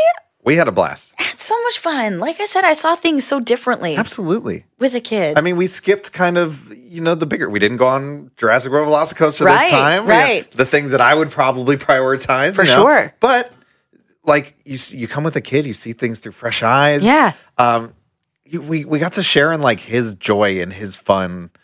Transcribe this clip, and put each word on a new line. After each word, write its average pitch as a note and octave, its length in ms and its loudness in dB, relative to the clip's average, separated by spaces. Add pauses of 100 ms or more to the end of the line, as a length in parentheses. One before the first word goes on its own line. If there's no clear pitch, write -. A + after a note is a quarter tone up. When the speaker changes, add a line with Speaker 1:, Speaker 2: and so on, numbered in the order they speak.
(440)
Speaker 1:
We C#3+ 120 2
had E3 120 2
a A2 40 0
blast. F2 460 -2
Speaker 2:
had - 220 -6
so A#4 260 -2
much A4+ 120 -4
fun. A#3+ 400 -4
Like C#4+ 220 -6
I G#4 60 -6
said, F#4+ 180 -2
I E4 100 4
saw D#4+ 220 0
things D#4+ 320 -2
so C#4 120 -2
differently A#3 560 -2
Speaker 1:
Absolutely. F3+ 720 -4 (140)
Speaker 2:
with B3 160 0
a A#3+ 40 -4
kid. F3+ 380 -2
Speaker 1:
I D3+ 40 4
mean, F3 140 0
we F3+ 120 0
skipped G3 460 -2
kind F3 260 0
of, D3 360 -4
you E3 240 -18
know, E3 140 0
the D#3+ 140 -4
bigger, A#2 200 -4
we G#2 120 -4
didn't G#2+ 180 0
go B2+ 80 2
on C#3 500 -4
Jurassic B2 360 0
World D3 160 0
Velocicoaster D3+ 580 0
Speaker 2:
Right, F#3 140 6
Speaker 1:
this D#4+ 100 2
time. E3+ 360 2
We - 40 -10
got A3+ 140 4
Speaker 2:
right. A#3+ 280 -2
Speaker 1:
the B2+ 140 0
things C#3+ 260 -2
that C3 100 4
I B2 120 6
would D#3 160 0
probably C3 480 0
prioritize, C3+ 800 0
Speaker 2:
For F#3+ 80 4
Speaker 1:
you D#3+ 60 4
know. B2+ 120 6
Speaker 2:
sure. A#3+ 380 4
Speaker 1:
But, B3 340 2 (720)
like, D3 320 0 (100)
you C#3+ 100 -12
s-, - 200 -6
you A#2+ 120 -8
come D3 160 -6
with D#3+ 120 -4
a B2+ 60 -4
kid, C#3+ 260 -2
you A2+ 60 -8
see A2+ 200 -12
things A2+ 260 -6
through G#2+ 120 -16
fresh - 320 -6
eyes. C#3+ 400 2
Speaker 2:
Yeah. B3 300 4 (260)
Speaker 1:
Um, A#2 340 0 (520)
you, D3 180 -10
we, D3+ 200 -4
we D3+ 140 -4
got D#3 160 -4
to G3 100 -4
share D#3 300 2
in, D#3 80 -4
like, A#2+ 180 2
his A2+ 360 -4
joy G2+ 440 0
and F2 140 -6
his G2 220 -10
fun. F2+ 560 -2 (120)